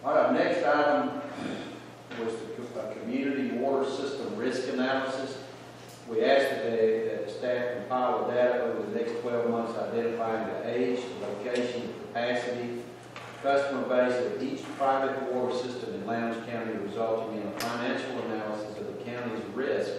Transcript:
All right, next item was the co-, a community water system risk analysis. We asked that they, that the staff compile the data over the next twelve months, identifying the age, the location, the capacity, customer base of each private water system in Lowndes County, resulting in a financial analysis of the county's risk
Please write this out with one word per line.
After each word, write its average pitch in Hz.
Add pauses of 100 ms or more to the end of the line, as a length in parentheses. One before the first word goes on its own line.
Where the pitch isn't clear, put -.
All 151
right, -
next -
item 147 (960)
was 113
the 107
co-, -
a -
community 127
water 135
system 107
risk 123
analysis. - (720)
We 110
asked 131
that -
they, 113
that -
the -
staff 123
compile 123
the 120
data 123
over 110
the 113
next 117
twelve 117
months, 117
identifying 113
the -
age, 127
the 101
location, 120
the - (120)
capacity, 120 (600)
customer 139
base 123
of -
each - (140)
private 135
water 120
system 123
in 98
Lowndes 117 (120)
County, 113
resulting 107
in 101
a 98
financial 120 (140)
analysis 107
of 104
the 98
county's 117 (100)
risk 135